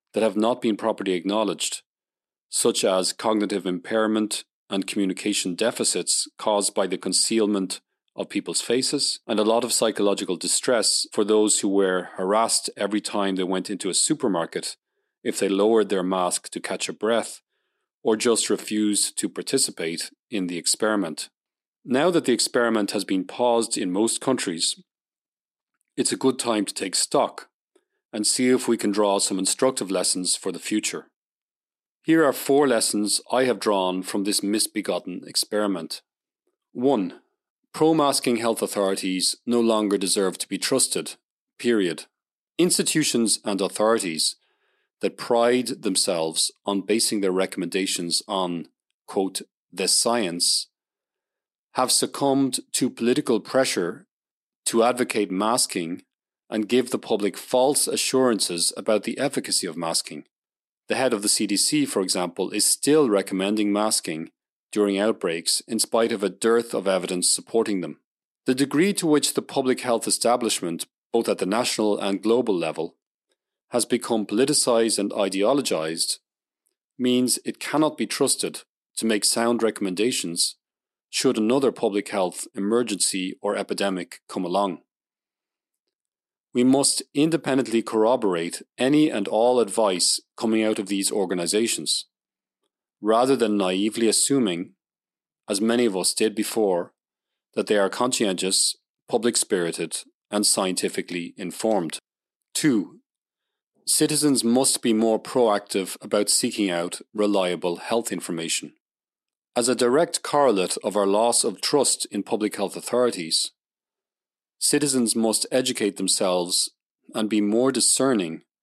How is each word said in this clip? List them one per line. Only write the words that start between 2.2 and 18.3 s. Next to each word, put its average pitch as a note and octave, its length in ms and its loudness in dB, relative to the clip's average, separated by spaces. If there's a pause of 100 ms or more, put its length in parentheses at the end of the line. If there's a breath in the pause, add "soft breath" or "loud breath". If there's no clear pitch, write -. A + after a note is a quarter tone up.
such - 340 0
as F#2 300 2
cognitive G2+ 540 -2
impairment A2 760 -2 (280)
and F#2+ 160 -2
communication F#2+ 680 -2
deficits G#2+ 720 -2 (120)
caused G2+ 340 0
by G2 140 0
the F#2 100 -4
concealment G2+ 840 0 (340)
of F2+ 140 -8
people's - 320 -4
faces, C3 640 -2
and A2 120 0
a G#2+ 60 2
lot A2+ 200 2
of A#2 80 -4
psychological G2+ 600 0
distress - 800 0
for A2 120 0
those G#2+ 360 4
who G#2 80 0
were F#2+ 480 2
harassed G#2 580 0
every G2+ 280 -2
time G2 340 -2
they F#2 80 -2
went F#2 240 -2
into F#2+ 220 -6
a E2 40 -4
supermarket - 840 -2 (440)
if - 160 -4
they G2 100 0
lowered G2+ 420 4
their F#2+ 120 0
mask F#2 460 -2
to - 100 -12
catch - 300 -6
a E2+ 40 -8
breath G#2+ 500 -2 (600)
or A2+ 140 2
just A2 320 2